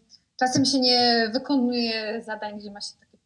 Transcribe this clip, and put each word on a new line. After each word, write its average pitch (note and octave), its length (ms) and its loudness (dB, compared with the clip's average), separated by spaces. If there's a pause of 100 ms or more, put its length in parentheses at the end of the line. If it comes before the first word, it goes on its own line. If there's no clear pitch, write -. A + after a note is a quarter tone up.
(380)
czasem C4 260 2
się C4 160 2
nie A#3+ 520 4
wykonuje A#3 920 -2
zadań, G#3+ 360 -8
gdzie G#3 120 -14
ma G3+ 100 -16
się - 200 -12
takie - 260 -20